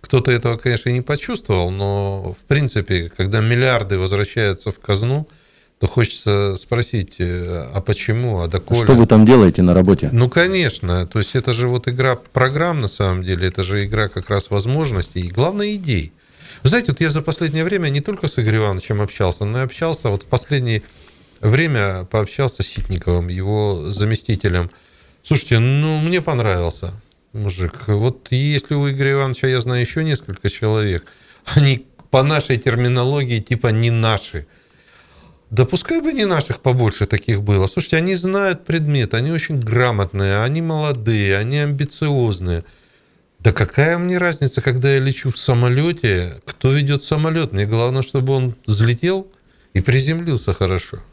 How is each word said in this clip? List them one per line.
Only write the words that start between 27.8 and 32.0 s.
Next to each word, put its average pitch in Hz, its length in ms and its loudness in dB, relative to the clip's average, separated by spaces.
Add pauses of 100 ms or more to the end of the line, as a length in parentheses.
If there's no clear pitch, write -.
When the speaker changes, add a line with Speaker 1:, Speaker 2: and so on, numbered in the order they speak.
Speaker 1:
Вот 107 420 0
если 143 440 0
у 143 160 0
Игоря 135 220 0
Ивановича, 135 360 0
я 131 120 2
знаю, 123 220 0
ещё 139 180 -2
несколько 143 480 -4
человек, 107 560 0 (500)
они 139 320 4 (240)